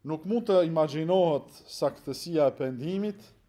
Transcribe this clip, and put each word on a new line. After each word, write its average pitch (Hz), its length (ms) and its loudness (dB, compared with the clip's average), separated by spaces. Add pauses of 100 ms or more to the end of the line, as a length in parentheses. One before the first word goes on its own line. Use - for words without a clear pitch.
Nuk 156 200 -8
mund 226 240 -2
të 185 160 6
imagjinohet 160 840 0 (180)
saktësia 143 800 -2
e 131 80 -2
pendimit 175 680 -6 (240)